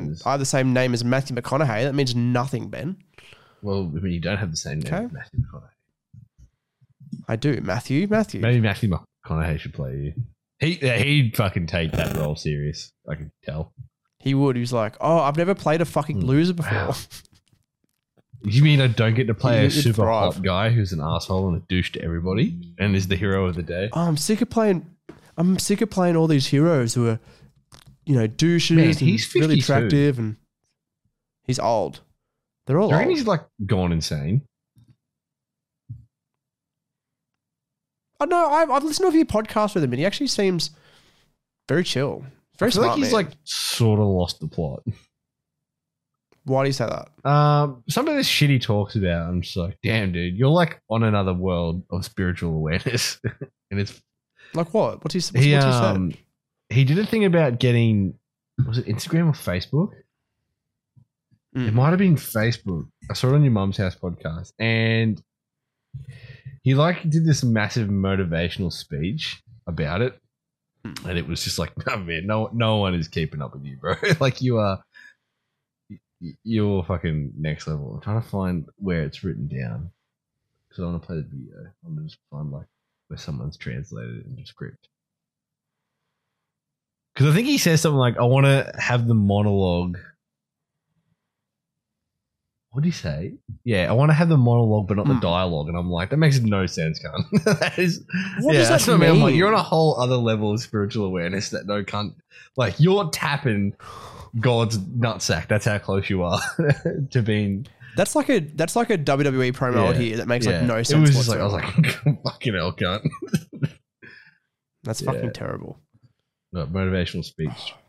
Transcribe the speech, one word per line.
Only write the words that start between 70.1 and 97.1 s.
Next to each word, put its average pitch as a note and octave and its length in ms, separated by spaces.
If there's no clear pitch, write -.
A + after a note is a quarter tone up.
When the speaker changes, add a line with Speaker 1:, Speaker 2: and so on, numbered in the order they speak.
Speaker 2:
Hmm. F2 240
Speaker 1:
and F2 80
it E2 100
was D#2+ 180
just - 140
like, E2 200
<laughs> - 80
"No, C3+ 100
man, E2+ 300
no, A2 260
no A2+ 240
one F#2+ 180
is E2 140
keeping D#2 320
up C2 140
with C#2 100
you, C2+ 140
bro. E2 160
<laughs> F3+ 140
Like, C3 220
you B2 160
are, G2 240
y-, G2+ 80
y-, E2+ 240
you're G2+ 400
fucking D#2 540
next D2+ 280
level." C#2+ 280
I'm C#2+ 80
trying G#2+ 180
to - 80
find F2+ 380
where F2+ 260
it's D2 220
written C#2+ 240
down C2 420
'cause - 120
I F2 40
wanna E2+ 140
play E2 180
the D2+ 60
video. C#2 480
I'm D#2+ 80
gonna D#2 140
just - 100
find, D2 200
like, D2+ 160
where D#2 100
someone's C#2+ 400
translated A#1 600
it - 60
into - 200
script. - 420
'Cause C3+ 120
I D3+ 80
think A#3 120
he C#4+ 120
says D#3+ 240
something D3 160
like, B2 180
"I A2+ 80
wanna C3+ 540
have A#2+ 280
the A#2 80
monologue." G2 840
What C3+ 120
did F3 60
he - 100
say? D#2+ 360
Yeah, F#2+ 260
"I - 20
wanna D3 220
have E3 160
the D#3 80
monologue, A#2 500
but G2 80
not G#2 120
the C#3 80
Speaker 2:
Hmm. A2+ 40
Speaker 1:
dialogue." E2+ 480
And E2 80
I'm F2 140
like, F2 180
"That C#3+ 80
makes D3 240
no G2+ 240
sense, D#2+ 400
cunt." - 400